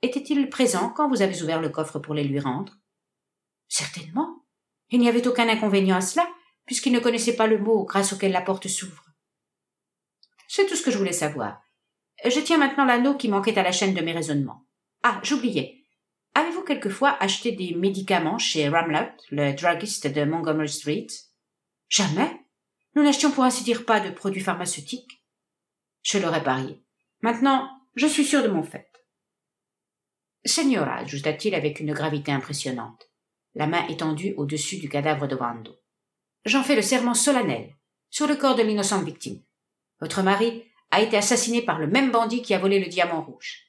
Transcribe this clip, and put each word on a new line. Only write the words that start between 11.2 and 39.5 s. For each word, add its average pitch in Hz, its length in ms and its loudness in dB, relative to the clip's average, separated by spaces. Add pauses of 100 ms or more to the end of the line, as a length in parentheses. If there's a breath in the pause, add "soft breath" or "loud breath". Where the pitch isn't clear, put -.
Je 247 140 2
tiens 320 180 2
maintenant 277 280 4
l'anneau 254 300 4
qui 262 120 -4
manquait 202 300 2
à 185 60 4
la 185 80 2
chaîne 190 220 0
de 180 80 -2
mes 165 120 -4
raisonnements. 147 540 -4 (360)
Ah, 240 200 2
j'oubliais. 233 600 -2 (500)
Avez-vous 339 300 0
quelquefois 277 580 0
acheté 196 320 -2
des 180 200 -6
médicaments 190 640 0
chez 156 300 0
Ramlott, 165 460 0 (160)
le 143 240 0
druggiste 170 540 -2
de 147 180 0
Montgomery 156 440 -2
Street ? » « 156 380 -4 (840)
Jamais. 185 560 0 (480)
Nous 294 100 4
n'achetions 285 280 4
pour 269 120 2
ainsi 247 200 2
dire 233 220 -2
pas 220 140 4
de 190 120 -6
produits 196 300 -6
pharmaceutiques. » 180 840 -6 (800)
Je - 160 0
l'aurais 170 240 0
parié. 131 400 -2 (380)
Maintenant, 262 480 2 (260)
je 254 100 2
suis 294 200 4
sûr 277 180 2
de 220 60 2
mon 165 140 -2
fait. « - 280 -14 (1500)
Señora », 196 520 2
ajouta-t-il 143 580 -2
avec 147 240 -2
une 151 140 -4
gravité 147 380 -2
impressionnante, 131 760 -6 (460)
la 151 120 -2
main 170 200 -2
étendue 156 480 -4
au-dessus 147 420 -6
du 160 120 -10
cadavre 143 380 -2
de 131 80 -4
Wando, « 120 400 -8 (720)
j'en 254 180 2
fais 277 120 2
le 220 60 2
serment 240 320 0
solennel, 220 600 0 (340)
sur - 180 -2
le 294 80 2
corps 277 200 2
de 226 60 2
l'innocente 202 440 0
victime. - 360 -12 (600)